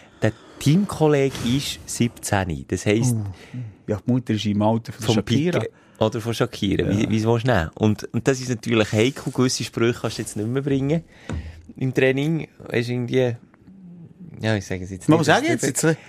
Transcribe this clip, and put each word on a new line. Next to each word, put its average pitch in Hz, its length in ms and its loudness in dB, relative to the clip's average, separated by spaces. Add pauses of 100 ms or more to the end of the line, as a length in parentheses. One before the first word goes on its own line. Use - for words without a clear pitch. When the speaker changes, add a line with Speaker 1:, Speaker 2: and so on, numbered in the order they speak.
(220)
Speaker 1:
Der 110 100 2 (260)
Teamkollege 151 760 2 (220)
ist - 300 -4
siebzehn, 95 840 -2
das 95 180 -4
heisst 117 280 4
Speaker 2:
Uh, 107 100 -4 (640)
ja, 104 180 -2
die 123 60 -2
Mutter 120 240 0
ist 104 120 -4
im 101 160 0
Alter 113 300 0
von - 140 -12
Speaker 1:
vom 117 80 4
Speaker 2:
Shakira. 139 460 0
Speaker 1:
Piqué - 80 -6 (320)
oder 110 200 2
von 113 140 -4
Shakira, 98 560 0
wie, 101 140 2
Speaker 2:
Ja. - 60 -2
Speaker 1:
wie 110 140 0
willst 117 220 2
du 127 60 2
nehmen? 82 220 2
Und, 107 380 2
und 117 160 0
das 131 120 2
ist 127 80 -8
natürlich 113 440 0
heikel, 127 400 2
gewisse 127 320 0
Sprüche 117 360 0
kannst - 180 -6
du 117 40 -6
jetzt - 140 -8
nicht 107 120 -4
mehr 131 140 -2
bringen 139 400 0 (720)
im 131 180 -2
Training. 143 540 0 (200)
Weisst, 120 220 -2
irgendwie 123 460 0 (1040)
Ja, 110 160 0
ich 98 100 -4
sag 92 140 -6
es 92 100 -10
jetzt 92 180 -6
Speaker 2:
Man 160 100 6
Speaker 1:
nicht, 151 80 2
Speaker 2:
muss - 0 -
sagen, 208 200 4
Speaker 1:
dass 330 160 0
Speaker 2:
jetzt, 131 200 -2
Speaker 1:
du 156 60 4
Speaker 2:
jetzt, 160 100 2 (100)